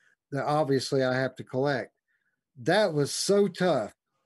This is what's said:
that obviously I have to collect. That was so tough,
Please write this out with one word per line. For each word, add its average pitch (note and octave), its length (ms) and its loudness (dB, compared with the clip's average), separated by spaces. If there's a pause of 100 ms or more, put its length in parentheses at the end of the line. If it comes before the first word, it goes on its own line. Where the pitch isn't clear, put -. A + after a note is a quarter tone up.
(320)
that C#3 140 -4
obviously C#3 580 0
I B2+ 120 0
have C3 220 -2
to - 60 -14
collect. C3 500 -4 (640)
That E3+ 360 2
was C#3+ 180 0
so G3+ 360 2
tough, D3+ 480 -2 (300)